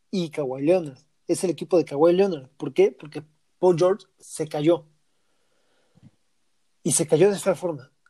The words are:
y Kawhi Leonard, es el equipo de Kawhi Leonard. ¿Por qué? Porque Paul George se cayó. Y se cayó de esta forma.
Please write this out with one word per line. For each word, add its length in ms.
y 200
Kawhi 340
Leonard, 340
es 180
el 60
equipo 260
de 80
Kawhi 300
Leonard. 420
¿Por 160
qué? 200
Porque 300
Paul 200
George 280
se 300
cayó. 380
Y 100
se 140
cayó 220
de 80
esta 180
forma. 360